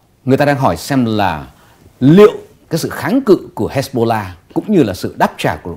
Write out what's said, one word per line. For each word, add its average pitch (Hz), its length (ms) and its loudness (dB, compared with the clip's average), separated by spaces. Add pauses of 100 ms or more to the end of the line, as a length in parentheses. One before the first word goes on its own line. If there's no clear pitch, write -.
(260)
người 131 120 2
ta 143 80 2
đang 143 140 2
hỏi 113 180 0
xem 131 280 -2
là 95 460 -4 (500)
liệu 170 320 8 (380)
cái 165 80 -4
sự 135 100 -6
kháng 240 320 -4
cự 208 340 2
của 98 200 -6
Hezbollah 117 500 -2 (300)
cũng 165 140 -4
như 196 140 4
là 101 120 -2
sự - 240 -10
đáp 190 200 0
trả 107 180 -2
của, 85 200 -12